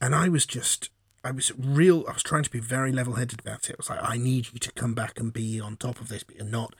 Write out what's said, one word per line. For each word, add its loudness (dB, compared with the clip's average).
And 2
I 4
was 4
just, -4
I -4
was 0
real, 6
I -6
was -4
trying 2
to -4
be -4
very 0
level-headed -2
about -8
it. -6
I -10
was -8
like, -6
"I 0
need 2
you -10
to -6
come -2
back -4
and -2
be -2
on -8
top -6
of -12
this, -8
but -20
you're -8
not. -2